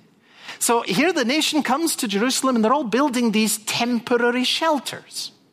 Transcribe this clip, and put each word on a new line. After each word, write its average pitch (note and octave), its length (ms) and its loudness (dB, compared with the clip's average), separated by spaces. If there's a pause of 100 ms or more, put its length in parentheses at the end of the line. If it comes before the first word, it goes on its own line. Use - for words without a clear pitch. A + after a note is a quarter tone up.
(600)
So A#3 240 2
here C4+ 280 0
the D4+ 140 0
nation D4 360 0
comes D4 360 0
to B3+ 100 -4
Jerusalem B3 480 0
and A3 80 2
they're A3 100 4
all D4 120 0
building A#3+ 460 0
these G#3+ 260 2
temporary A#3+ 880 0
shelters. - 880 -4 (220)